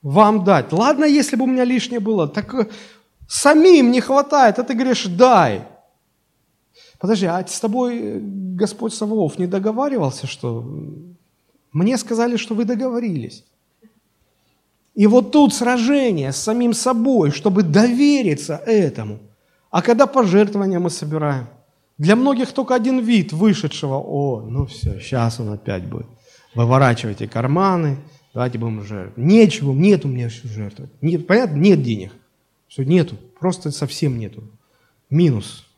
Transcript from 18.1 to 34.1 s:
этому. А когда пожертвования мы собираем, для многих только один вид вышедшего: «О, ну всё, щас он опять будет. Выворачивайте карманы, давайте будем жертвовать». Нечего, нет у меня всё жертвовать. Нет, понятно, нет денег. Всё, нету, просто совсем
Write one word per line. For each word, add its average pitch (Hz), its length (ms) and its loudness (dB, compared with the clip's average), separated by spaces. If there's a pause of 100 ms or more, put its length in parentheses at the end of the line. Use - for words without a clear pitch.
этому. 131 520 0 (520)
А 175 120 -2
когда 240 240 4
пожертвования 202 720 0
мы 175 120 -2
собираем, 147 580 -6 (480)
для 170 200 2
многих 262 360 0
только 254 220 -2
один 254 240 0
вид 226 340 0
вышедшего: 156 640 0
«О, 139 460 -4
ну 120 260 -6
всё, - 320 -8
щас 117 400 -2
он 110 120 -6
опять 101 340 -8
будет. - 220 -10 (500)
Выворачивайте 117 720 2
карманы, 151 680 0 (340)
давайте 123 260 -6
будем 110 240 -6
жертвовать». 98 340 -12
Нечего, 151 560 4
нет 170 320 2
у 143 40 -4
меня 123 200 -4
всё 113 200 -14
жертвовать. 107 420 -12 (100)
Нет, 160 280 -2
понятно, 196 280 2
нет 165 280 4
денег. 104 280 -6 (540)
Всё, - 160 -10
нету, 156 320 0 (240)
просто 175 320 -6
совсем 139 480 -6